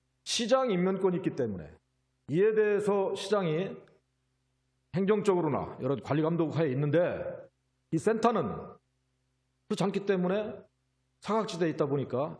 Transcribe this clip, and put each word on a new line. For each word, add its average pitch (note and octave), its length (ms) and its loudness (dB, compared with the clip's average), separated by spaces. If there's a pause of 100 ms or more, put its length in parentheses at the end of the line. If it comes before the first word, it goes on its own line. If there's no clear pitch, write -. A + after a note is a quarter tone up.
(240)
시장 B3 480 0
임면권이 F#3 460 2
있기 - 180 -4
때문에 F#2+ 360 -4 (580)
이에 G3 240 4
대해서 G3+ 600 2
시장이 F#3+ 640 -2 (1200)
행정적으로나 F3+ 840 2
여러 C3 140 0
관리 C#3 280 -2
감독 D#3+ 340 0
하에 D3+ 160 2
있는데, C#3+ 520 0 (680)
이 E3 60 2
센터는 A3+ 520 2 (1160)
그렇지 G3 160 0
않기 G3 220 -2
때문에 G3 540 0 (600)
사각지대에 G3+ 500 -2
있다 D3+ 160 0
보니까 C#3 540 -2